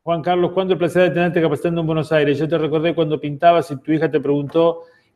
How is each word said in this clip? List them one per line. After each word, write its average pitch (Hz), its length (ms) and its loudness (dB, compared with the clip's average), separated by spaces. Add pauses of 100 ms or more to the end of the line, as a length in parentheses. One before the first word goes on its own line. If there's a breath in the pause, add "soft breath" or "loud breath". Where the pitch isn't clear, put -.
Juan 165 220 -4
Carlos, 175 300 0
¿cuándo 190 200 0
el 165 60 -2
placer 175 240 2
de 175 80 4
tenerte 175 280 0
capacitando 165 420 0
en 160 60 -2
Buenos 156 240 -2
Aires? 147 280 2
Yo 160 80 -2
te 160 100 -2
recordé 156 380 0
cuando 151 240 0
pintabas 160 500 2
y 143 80 -6
tu 151 140 -6
hija 156 180 0
te 151 100 0
preguntó, 147 640 0 (300 loud breath)